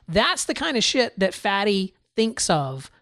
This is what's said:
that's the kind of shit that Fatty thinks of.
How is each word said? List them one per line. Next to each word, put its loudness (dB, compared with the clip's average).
that's 0
the -2
kind -4
of 2
shit 0
that 0
Fatty 0
thinks 0
of. -2